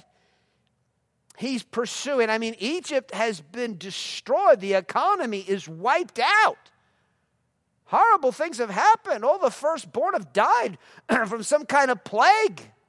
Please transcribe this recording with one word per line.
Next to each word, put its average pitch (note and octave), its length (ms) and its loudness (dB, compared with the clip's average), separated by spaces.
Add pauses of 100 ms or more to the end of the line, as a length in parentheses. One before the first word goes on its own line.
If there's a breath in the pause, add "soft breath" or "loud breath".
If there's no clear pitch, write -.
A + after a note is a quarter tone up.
(1400)
he's B3+ 260 -6
pursuing. A#3+ 680 -2
I A3 80 0
mean, A3+ 220 -6
Egypt C#4 540 -4
has G#3 280 -4
been G#3 360 -10
destroyed. A#3 840 0
The G3 140 0
economy A#3+ 720 -2
is F#3+ 220 -4
wiped A3+ 520 -2
out. G4+ 380 2 (1300)
Horrible E4 460 4
things D#4 280 -6
have A#3 100 -4
happened. C#4 560 0
All D#4 120 2
the D4+ 140 0
firstborn D4 600 -4
have G#3+ 180 -6
died B3+ 460 0 (320 soft breath)
<clears throat> A3+ 180 2
from A3 160 -8
some D4 220 0
kind C4+ 260 2
of A3+ 140 -6
plague E4+ 560 2 (280)